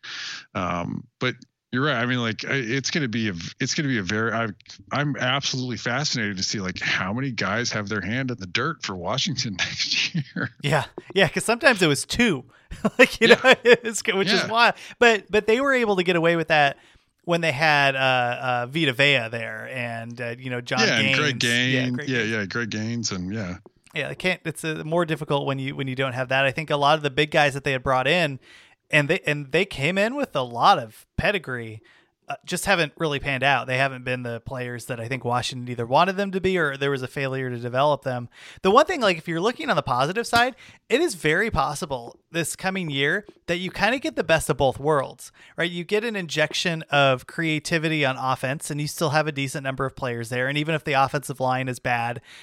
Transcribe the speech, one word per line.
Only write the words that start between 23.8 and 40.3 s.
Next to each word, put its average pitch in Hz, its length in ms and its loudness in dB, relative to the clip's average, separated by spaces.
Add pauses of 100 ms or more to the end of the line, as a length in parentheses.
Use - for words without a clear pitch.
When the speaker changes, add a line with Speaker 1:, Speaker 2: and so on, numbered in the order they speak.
Speaker 2:
Yeah, 139 140 -6
it 139 100 -10
can't, 180 260 -2
it's, - 180 -8
uh, 160 220 -6
more 170 200 0
difficult 147 420 -2
when 135 100 -2
you, 135 180 -6
when 139 120 -6
you 131 80 -6
don't 135 180 -2
have 127 160 -4
that. 135 160 2
I 135 60 2
think 156 180 -6
a 151 80 2
lot 143 200 6
of 151 40 -12
the 143 80 0
big 147 220 0
guys 147 240 4
that 135 80 -8
they 143 80 0
had 127 100 -2
brought 127 260 0
in, 151 320 0 (520)
and 147 180 4
they, 175 160 2
and 147 260 -2
they 175 140 2
came 170 320 -2
in 226 180 0
with 285 200 -4
a 135 80 0
lot 127 340 4
of 113 300 -10 (100)
pedigree, 127 640 -4 (460)
uh, 143 160 -8
just - 220 -6
haven't 170 320 2
really 147 220 -2
panned 135 240 -2
out. 127 240 4
They 127 100 0
haven't 131 260 0
been 127 200 -4
the 117 160 -6
players 123 460 -10
that 120 140 -6
I 113 80 -6
think 127 160 -6
Washington 123 480 -4
either 117 140 -4
wanted 170 320 2
them 196 140 -2
to 185 100 -2
be 185 160 0
or 147 180 0
there 139 140 0
was 135 140 -2
a 123 40 -4
failure 135 440 -4
to 123 60 -6
develop 127 460 0
them. 123 260 -6 (340)
The 190 80 4
one 269 140 8
thing, 359 140 -2
like, 190 180 2
if - 100 -14
you're 165 120 -4
looking 254 300 -2
on 196 60 0
the 143 80 2
positive 147 420 0
side, 240 300 2 (340)